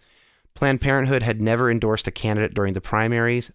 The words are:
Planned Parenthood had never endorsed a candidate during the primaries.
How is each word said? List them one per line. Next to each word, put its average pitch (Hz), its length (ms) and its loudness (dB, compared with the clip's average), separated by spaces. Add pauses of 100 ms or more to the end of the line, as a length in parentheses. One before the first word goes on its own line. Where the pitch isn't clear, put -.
(560)
Planned 135 260 0
Parenthood 135 400 2
had 110 180 0
never 117 300 2
endorsed 110 380 0
a - 40 -4
candidate 107 440 -2
during 98 180 0
the 92 80 -6
primaries. 117 720 0